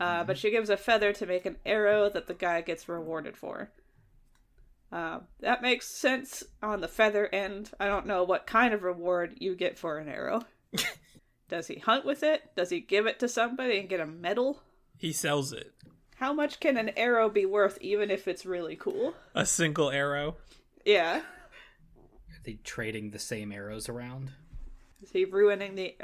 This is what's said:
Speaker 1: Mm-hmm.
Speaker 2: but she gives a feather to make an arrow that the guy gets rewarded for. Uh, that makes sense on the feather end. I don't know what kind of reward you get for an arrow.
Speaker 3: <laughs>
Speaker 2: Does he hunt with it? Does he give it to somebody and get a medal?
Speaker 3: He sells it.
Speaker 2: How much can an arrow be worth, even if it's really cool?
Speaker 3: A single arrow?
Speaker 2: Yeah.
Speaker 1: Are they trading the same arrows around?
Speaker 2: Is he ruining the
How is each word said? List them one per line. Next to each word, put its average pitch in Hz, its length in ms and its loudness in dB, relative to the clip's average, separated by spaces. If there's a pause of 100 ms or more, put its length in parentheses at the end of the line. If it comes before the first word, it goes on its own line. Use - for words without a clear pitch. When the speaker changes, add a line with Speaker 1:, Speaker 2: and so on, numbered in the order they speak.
(200)
Speaker 1:
Mm-hmm. 170 60 -2
Speaker 2:
but 190 120 -2
she 214 120 2
gives 220 200 2
a 196 60 4
feather 208 360 2
to 196 140 -6
make 180 180 -2
an 180 120 -6 (100)
arrow 208 420 4
that 196 180 -4
the 180 80 -8
guy 175 280 0
gets 165 260 -8
rewarded 160 480 -8
for. - 340 -10 (1200)
Uh, 170 260 -6 (220)
that 240 200 2
makes 247 280 0
sense 262 560 -2 (180)
on 208 180 -2
the 170 80 -4
feather 208 440 4
end. 196 380 -4 (100)
I 202 80 0
don't 202 180 -2
know 185 160 2
what 180 240 0
kind 226 260 6
of 202 120 -2
reward 175 560 -2
you 185 140 -2
get 180 240 -2
for 156 200 -4
an 151 100 -10
arrow. 208 340 -2 (300)
Speaker 3:
<laughs> - 760 -8
Speaker 2:
Does 170 180 -6
he - 140 -10
hunt 262 260 2
with 285 160 -2
it? 302 200 2 (140)
Does 175 140 0
he 175 100 -2
give 208 260 2
it - 140 0
to 240 80 0
somebody 240 520 0
and 185 80 -10
get 185 120 0
a 156 60 -4
medal? 196 560 -2 (340)
Speaker 3:
He 156 160 -4
sells 143 400 0
it. - 200 -12 (440)
Speaker 2:
How 269 160 -2
much 294 280 -2
can 277 180 4
an 220 180 0
arrow 226 320 4
be 208 160 4
worth, 202 380 4
even 208 280 0
if 196 180 -2
it's 180 180 -4
really 170 300 -6
cool? 247 380 -2 (200)
Speaker 3:
A - 100 2
single 151 460 2
arrow? 143 460 -2 (500)
Speaker 2:
Yeah. 185 320 4
Speaker 1:
Are - 1300 -18
they 110 100 -10 (100)
trading 110 460 -6
the 101 80 -12
same 104 340 -6
arrows 107 380 -10
around? 127 400 -10 (720)
Speaker 2:
Is - 80 -20
he 185 160 2
ruining 196 480 4
the 185 280 -6